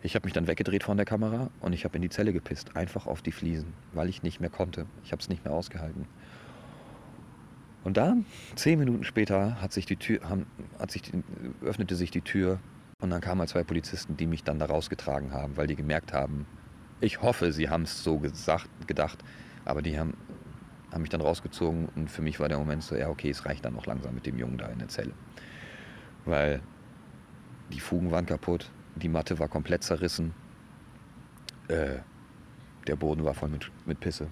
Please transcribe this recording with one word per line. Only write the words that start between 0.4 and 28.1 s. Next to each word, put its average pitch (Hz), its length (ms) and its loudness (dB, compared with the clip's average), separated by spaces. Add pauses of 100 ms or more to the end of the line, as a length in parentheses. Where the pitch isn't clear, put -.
weggedreht 92 380 4
von 104 120 4
der 104 120 4
Kamera 110 420 2 (100)
und 92 140 2
ich 85 100 -2
hab 85 120 -2
in 80 80 2
die 90 60 2
Zelle 104 220 4
gepisst, - 460 -2
einfach 90 300 -2
auf - 160 -2
die - 80 0
Fliesen, 82 420 -2 (200)
weil 82 160 2
ich 95 120 -4
nicht 82 180 -2
mehr 85 120 0
konnte. 90 340 0 (180)
Ich - 80 -8
hab's - 160 -4
nicht 90 160 -2
mehr 71 120 0
ausgehalten. 80 500 -4 (1800)
Und 95 140 4
dann, 202 280 8 (300)
zehn 160 220 6
Minuten 127 260 6
später, 104 560 4
hat 98 140 -2
sich 95 140 0
die 92 100 2
Tür, - 220 2 (100)
haben, 92 160 2 (320)
hat - 140 -4
sich - 100 -4
die, - 220 -2 (400)
öffnete 95 320 0
sich 87 160 2
die 87 100 0
Tür 95 380 4 (420)
und 95 80 0
dann 87 120 2
kamen 92 180 2
halt 85 100 2
zwei 87 140 2
Polizisten, - 520 -2
die 80 120 2
mich 82 160 0
dann 78 160 0
da 76 60 2
rausgetragen 73 680 0
haben, 71 240 -2
weil 76 80 2
die 76 100 2
gemerkt 76 380 0
haben, 71 320 0 (560)
ich - 220 2
hoffe, 110 280 6
sie 76 180 2
haben's 80 340 0
so 80 160 4
gesagt, 76 500 2 (180)
gedacht, - 360 0 (420)
aber 73 160 0
die 76 180 0
haben, 80 160 0 (760)
haben 85 100 0
mich 78 80 0
dann 80 120 0
rausgezogen 82 720 2
und 78 160 -2
für - 100 -4
mich 78 180 0
war 76 80 2
der 73 120 2
Moment 76 240 0
so, - 120 -4
ja 67 140 0
okay, 73 220 0
es - 160 -4
reicht 69 180 -2
dann 62 80 -2
noch 57 140 -6
langsam 64 260 -2
mit 62 140 -4
dem 65 100 -2
Jungen 62 220 -2
da - 80 -6
in 58 100 -6
der 58 120 -6
Zelle. - 220 -4 (1120)
Weil 73 380 4 (1120)
die 69 60 -8
Fugen 87 320 2